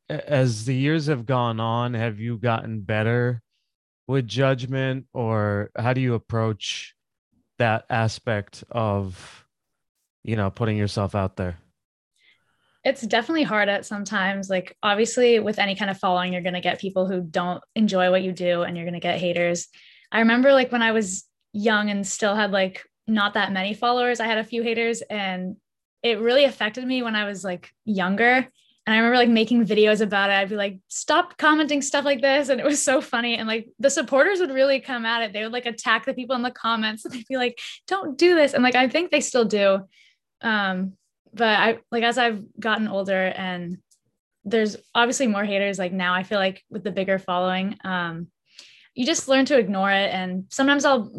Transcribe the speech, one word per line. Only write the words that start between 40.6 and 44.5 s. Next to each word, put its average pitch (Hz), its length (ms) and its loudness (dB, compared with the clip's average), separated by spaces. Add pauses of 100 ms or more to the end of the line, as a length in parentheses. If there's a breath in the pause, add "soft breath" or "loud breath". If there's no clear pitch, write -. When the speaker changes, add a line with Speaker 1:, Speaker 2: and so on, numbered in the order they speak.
Speaker 2:
but 214 260 2
I, 226 200 2 (120)
like, 226 120 -2
as 233 140 0
I've 233 240 0 (180)
gotten 214 280 -2
older 190 480 -2
and 180 440 -6 (640)
there's 214 320 0 (180)